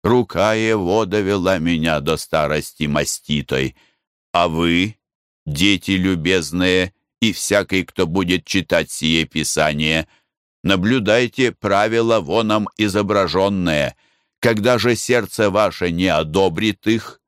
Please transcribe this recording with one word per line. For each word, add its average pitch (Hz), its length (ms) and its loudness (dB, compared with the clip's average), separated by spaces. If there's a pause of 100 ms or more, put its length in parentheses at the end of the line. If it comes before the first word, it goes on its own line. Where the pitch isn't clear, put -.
Рука 107 500 2
его 110 520 0
довела 95 520 0
меня 80 420 0
до 78 180 -2
старости 76 680 -2
маститой. 71 920 -4 (560)
А 87 160 2
вы, 85 500 0 (480)
дети 90 460 0
любезные, 90 1000 0 (260)
и 107 140 0
всякий, 95 500 0
кто - 240 -4
будет 90 380 -2
читать 85 460 -2
сие 80 340 -2
писание, 78 840 -2 (560)
наблюдайте 110 880 2
правила 110 680 0
воном 107 580 0
изображённые. 95 1160 0 (440)
Когда 117 380 2
же 113 180 2
сердце 110 540 0
ваше 92 420 0
не 87 160 0
одобрит 90 800 0
их - 400 -2